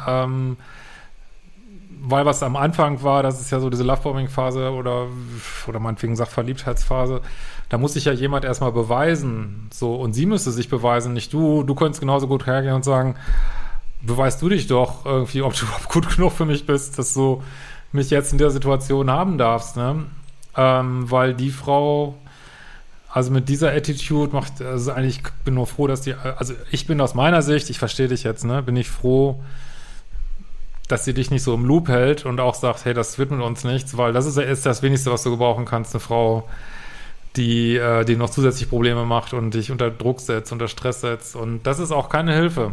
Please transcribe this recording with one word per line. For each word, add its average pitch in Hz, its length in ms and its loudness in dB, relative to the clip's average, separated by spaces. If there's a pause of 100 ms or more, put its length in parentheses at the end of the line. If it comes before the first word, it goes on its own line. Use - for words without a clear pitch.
ähm, 131 480 0 (1400)
weil 139 240 2
was 147 180 2
am 131 140 -2
Anfang 147 460 2
war, 139 200 4
das 131 180 0
ist - 100 -8
ja 131 100 0
so 131 80 0
diese 123 160 0
Lovebombing-Phase 131 840 0
oder, 123 360 -4 (600)
oder 110 140 -4
meinetwegen 113 360 -2
sagt 117 160 -2
Verliebtheitsphase, 127 880 0 (480)
da 120 100 0
muss 143 160 2
sich 147 100 -2
ja 147 80 4
jemand 139 320 0
erstmal 127 280 0
beweisen, 117 1000 0
so, 120 240 -2
und 123 160 -2
sie 135 140 2
müsste 196 260 2
sich 117 160 -2
beweisen, 120 460 0
nicht - 180 -6
du. 151 320 4
Du 135 100 0
könntest 147 260 0
genauso 135 280 2
gut 135 180 0
hergehen 135 280 2
und 131 100 0
sagen, 131 320 2 (840)
„Beweis 127 360 2
du 160 100 0
dich 190 200 2
doch 127 360 2
irgendwie, 135 380 0
ob 127 120 0
du - 100 -2
<laughs> - 20 -4
überhaupt - 220 -6
gut 165 280 4
genug 175 160 6
für 165 120 0
mich 147 220 0
bist, 139 320 0
dass 127 160 -2
du 135 280 2 (500)
mich 139 180 0
jetzt 143 220 2
in 143 60 6
der 147 120 8
Situation 135 600 2
haben 170 280 2
darfst“, 117 380 2
ne? 135 280 -2 (520)
Ähm, 127 540 2
weil 127 240 4
die 127 160 -2
Frau, 143 640 0 (960)
also 127 220 0
mit 131 160 2
dieser 143 240 2
Attitude 147 600 0
macht, 135 300 -4
also 127 300 -4
eigentlich, 131 260 -2
ich - 40 -8 (220)
bin 135 100 0
nur 123 120 0
froh, 143 220 -2
dass 131 140 -2
die, 135 120 -4
also 127 400 -6 (160)
ich - 160 -2
bin 151 140 2
aus 131 140 2
meiner 156 280 6
Sicht, 147 280 2
ich 117 80 -6
verstehe 131 300 0
dich 123 140 -2
jetzt, 110 220 -4
ne, 127 180 0
bin 123 140 0
ich 123 120 0
froh, 131 540 2 (1500)
dass 120 160 0
sie 131 100 0
dich 135 160 0
nicht 135 120 2
so 127 120 0
im 120 100 0
Loop 160 240 4
hält 131 380 2
und 123 140 -4
auch 123 140 2
sagt, - 300 -2
„Hey, 120 100 0
das 117 240 -2
wird 135 140 0
mit 135 80 -2
uns 117 240 -4
nichts“, 131 320 -2
weil 120 160 2
das 127 140 2
ist, 143 120 0
ist 135 280 0
das 123 160 2
Wenigste, 135 280 2
was 120 140 0
du 127 60 0
gebrauchen 120 340 2
kannst, 113 300 -4
eine 110 60 -2
Frau, 113 480 0 (880)
die, 117 400 2
äh, 117 280 2
die 113 120 4
noch 117 140 0
zusätzlich 131 380 2
Probleme 120 360 2
macht 117 300 0
und 113 200 -2
dich 113 160 -2
unter 120 200 0
Druck 120 300 -2
setzt, 110 320 -4
unter 117 160 -4
Stress - 340 -4
setzt. 120 340 -6
Und 113 300 -6
das 143 120 0
ist 165 140 -4
auch 143 160 0
keine 160 260 0
Hilfe. 156 380 0